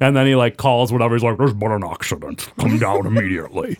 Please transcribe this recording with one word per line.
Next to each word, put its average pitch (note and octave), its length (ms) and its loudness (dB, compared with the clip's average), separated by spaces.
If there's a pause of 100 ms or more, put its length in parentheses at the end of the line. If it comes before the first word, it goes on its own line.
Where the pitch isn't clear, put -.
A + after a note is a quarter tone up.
And C3+ 160 2
then C3+ 100 4
he, C3+ 100 4
like, A#2+ 200 2
calls B2 360 2
whatever. A#2+ 240 2
He's A#2 80 0
like, A2+ 140 0
There's C3+ 140 2
been G#2+ 200 -2
an G#2 120 -2
accident. - 760 -10
Come A2+ 200 0
down G2+ 280 0
immediately. F#2 720 -2